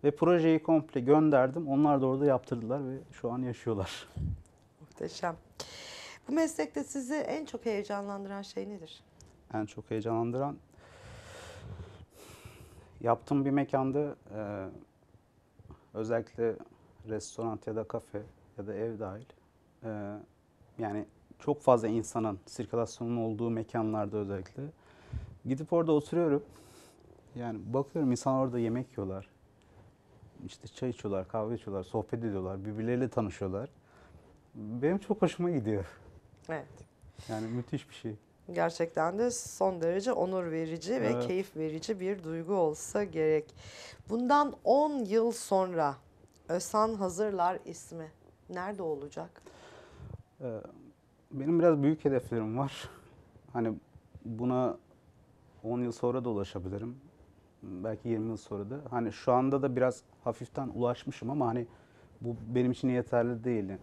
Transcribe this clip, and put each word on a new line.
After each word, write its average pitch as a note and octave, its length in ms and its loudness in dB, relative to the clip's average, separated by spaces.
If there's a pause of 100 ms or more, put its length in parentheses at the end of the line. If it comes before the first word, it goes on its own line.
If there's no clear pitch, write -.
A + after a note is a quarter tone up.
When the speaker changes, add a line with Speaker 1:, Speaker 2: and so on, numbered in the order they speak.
Speaker 1:
Ve C#3+ 120 6
projeyi E3 480 6
komple D#3 380 4
gönderdim. C#3+ 640 6
Onlar C#3 340 6
da C3+ 40 4
orada C3+ 200 4
yaptırdılar B2+ 640 2
ve C3 80 -6 (140)
şu A#2 200 -4
an B2+ 80 -2
yaşıyorlar. A2+ 720 -4 (720)
Speaker 2:
Muhteşem. E3 540 -6 (920)
Bu A#3+ 40 -4
meslekte D#4 520 0
sizi C4+ 320 -6
en D4+ 300 -2
çok - 200 -10
heyecanlandıran G3+ 760 -4
şey G3 280 -8
nedir? F#3 340 -16 (500)
Speaker 1:
En A2 120 -2
çok - 260 -10
heyecanlandıran, A#2 680 0 (2500)
yaptığım B2 440 2
bir C#3 60 2
mekanda, C#3 640 0 (200)
e, G2+ 320 -6 (1300)
özellikle A2+ 640 -2 (540)
restoran A2 560 -6
ya A2 100 -4
da A2 80 -2
kafe A2 380 -6 (360)
ya G2+ 100 -8
da G#2 60 -6
ev A2 260 -4
dahil, G#2 260 -8 (580)
e, G#2 360 -8 (600)
yani, G#2 260 -2 (340)
çok D3 220 0
fazla A#2 260 6
insanın, A2 580 0
sirkülasyonun A#2 720 -4
olduğu A2+ 320 -2
mekanlarda G#2+ 680 -2
özellikle G2+ 460 -6 (840)
gidip C3+ 280 -2
orada E3 180 4
oturuyorum. D3+ 520 4 (920)
Yani, A2 380 -6
bakıyorum, C#3 380 2
insan B2+ 220 2
orada C3 260 2
yemek A#2 320 0
yiyorlar. F#2+ 380 -6 (1160)
İşte, - 220 -14
çay - 220 -4
içiyorlar, G2 380 -2
kahve A2+ 280 -2
içiyorlar, G2 280 -6
sohbet A2+ 400 -4
ediyorlar, G2 420 -2
birbirleriyle A2+ 440 0
tanışıyorlar. G2+ 600 -2 (840)
Benim A#2+ 420 -2
çok G#3 240 0
hoşuma F3 280 2
gidiyor. G#2+ 360 0 (640)
Speaker 2:
Evet. D#3 180 -6 (600)
Speaker 1:
Yani, A2+ 180 -4
müthiş A#2+ 420 -6
bir - 60 -20
şey. A2 200 -8 (360)
Speaker 2:
Gerçekten E3+ 680 0
de A#3+ 120 2
son F#3+ 500 -2
derece G3 320 2
onur F3+ 380 0
verici D#3+ 400 -2
ve B3+ 160 2
Speaker 1:
Evet. B2 200 2
Speaker 2:
keyif F#3 300 -2
verici D#3+ 420 -4
bir F#3 240 -4
duygu E3 300 -4
olsa F3 500 0
gerek. D#3 520 2 (540)
Bundan B3+ 440 4 (100)
on D4 280 6
yıl A3+ 400 2
sonra F3+ 640 2 (540)
Özhan G#3+ 440 2
Hazırlar F#3 720 0
ismi D#3 460 -12 (380)
nerede F#3+ 340 -6
olacak? D#3+ 580 -6 (1000)
Speaker 1:
Ee, A#2 180 -8 (720)
benim D3 280 2
biraz E3 240 8
büyük D3+ 220 4
hedeflerim A#2+ 520 2
var. - 320 -4 (640)
Hani, A2+ 200 0 (520)
buna B2 520 0 (840)
on A#2+ 180 -2
yıl A#2+ 100 -2
sonra B2 340 0
da B2 40 0
ulaşabilirim. G2+ 680 -4 (680)
Belki G#2 460 -6
yirmi A2 200 0
yıl A2 80 -4
sonra G2+ 320 -8
da. C3+ 100 -8 (100)
Hani, A#2 220 0
şu - 200 0
anda C3 300 6
da C3 140 0
biraz B2+ 280 2 (200)
hafiften B2+ 520 -4
ulaşmışım A#2+ 540 -2
ama, C#3 180 2
hani, A#2 200 0 (540)
bu A#2 140 -4 (200)
benim B2 160 4
için B2+ 180 0
yeterli A#2+ 540 2
değil. G#2+ 280 0 (120)